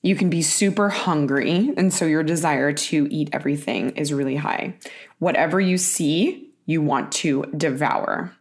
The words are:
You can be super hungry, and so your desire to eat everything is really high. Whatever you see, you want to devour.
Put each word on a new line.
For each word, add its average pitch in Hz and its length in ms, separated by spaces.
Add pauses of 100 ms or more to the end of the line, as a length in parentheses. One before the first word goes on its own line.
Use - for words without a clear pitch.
You 185 120
can 180 160
be 170 100
super 202 480
hungry, 160 880
and 185 160
so 175 120
your 156 180
desire 151 500
to 147 380
eat 151 220
everything 139 580
is 147 200
really 139 260
high. - 360 (460)
Whatever 165 420
you 185 160
see, 180 720 (180)
you 160 160
want 139 300
to 139 340 (100)
devour. 147 840